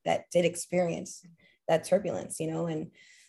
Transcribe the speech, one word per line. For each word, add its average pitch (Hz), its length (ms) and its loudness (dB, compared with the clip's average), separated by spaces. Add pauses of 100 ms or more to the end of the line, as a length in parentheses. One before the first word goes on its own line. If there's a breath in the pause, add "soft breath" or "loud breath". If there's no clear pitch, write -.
that 165 280 0
did 175 120 6
experience 165 800 -2 (440 soft breath)
that 165 160 4
turbulence, 180 560 0
you 160 100 -2
know, 165 160 -2
and, 160 160 -2
and - 80 -10 (380 soft breath)